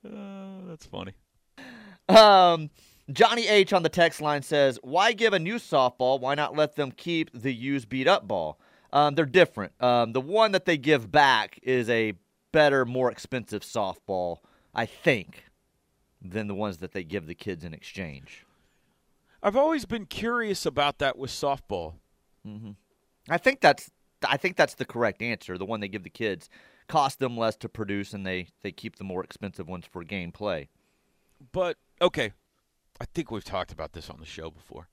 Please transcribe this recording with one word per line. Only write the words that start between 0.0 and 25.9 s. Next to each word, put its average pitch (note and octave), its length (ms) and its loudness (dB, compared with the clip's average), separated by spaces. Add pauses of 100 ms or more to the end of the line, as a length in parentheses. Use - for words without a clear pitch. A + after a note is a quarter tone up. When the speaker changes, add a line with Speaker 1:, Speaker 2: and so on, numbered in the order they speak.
Speaker 1:
Uh, G3 600 -16
that's E3 180 -18
funny. - 280 -12 (920)
Speaker 2:
Um, F#3 640 8 (420)
Johnny G3+ 360 4
H G3+ 260 4
on F3+ 100 4
the D#3 60 2
text E3+ 320 2
line D3 220 -2
says, C#3 400 2
"Why F3+ 300 2
give A3 200 2
a F#3+ 60 2
new F3+ 160 -4
softball? C3 640 0
Why C3 160 -2
not D3 200 -2
let D3+ 200 0
them C#3 160 -4
keep E3 420 -4
the B2+ 200 -6
used B2 360 -6
beat-up C3 380 2
ball?" E2 320 -6 (340)
Um, C#3+ 220 4
they're D#3+ 100 2
different. C3 560 2
Um, A#2+ 320 2
the C3 80 0
one G#3 300 2
that F#3 140 0
they E3 120 2
give C3+ 340 2
back B2+ 520 4
is B2 260 0
a A2+ 240 2 (380)
better, C#3 340 6
more B2 260 0
expensive G#2+ 520 -8
softball, F#2 760 -4 (360)
I A2+ 120 -2
think, - 600 -4 (760)
than G2+ 260 -8
the G2+ 80 -6
ones G2 220 -6
that F2 160 -14
they F#2+ 100 -8
give E2+ 220 -8
the E2+ 100 -12
kids F2 280 -10
in E2 100 -12
exchange. D2+ 720 -14 (1000)
Speaker 1:
I've G#3 140 0
always D4 280 0
been G3+ 200 -8
curious A3+ 600 -4
about C#3+ 340 -2
that C#3 180 -2
with C3 140 -10
softball. F#2+ 640 -6 (520)
Speaker 2:
Mm-hmm. G#2+ 240 -16 (560)
I E3 120 -2
think C4+ 200 0
that's, - 320 4 (360)
I C3+ 100 0
think F3+ 180 -4
that's D3+ 200 2
the B2+ 100 -6
correct A2 360 -4
answer. G#2+ 360 -8
The F#2+ 80 -8
one G#2+ 160 -8
they G2+ 80 -8
give G2 140 -10